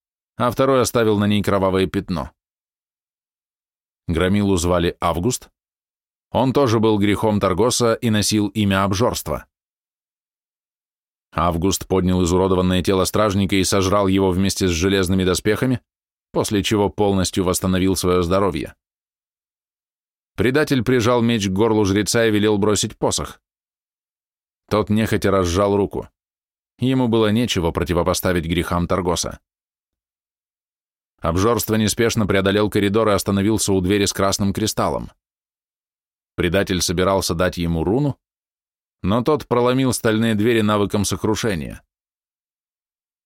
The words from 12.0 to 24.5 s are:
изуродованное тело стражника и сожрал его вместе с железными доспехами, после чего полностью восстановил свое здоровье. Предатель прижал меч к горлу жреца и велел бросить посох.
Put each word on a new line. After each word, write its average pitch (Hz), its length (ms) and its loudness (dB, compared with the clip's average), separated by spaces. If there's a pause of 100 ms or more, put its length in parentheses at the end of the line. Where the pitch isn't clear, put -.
изуродованное 92 580 2
тело 95 240 0
стражника 98 520 0
и 95 60 2
сожрал 98 440 0
его 95 240 2
вместе 95 360 0
с 90 40 2
железными 92 540 0
доспехами, 107 560 -2 (500)
после 107 320 -2
чего 101 260 2
полностью 98 540 0
восстановил 92 520 0
свое 90 260 0
здоровье. 87 540 -2 (1600)
Предатель 131 480 0
прижал 123 380 2
меч 113 260 0
к 95 40 -2
горлу 107 340 2
жреца 104 400 0
и 113 60 2
велел 104 260 2
бросить 104 400 -2
посох. - 440 -6 (1300)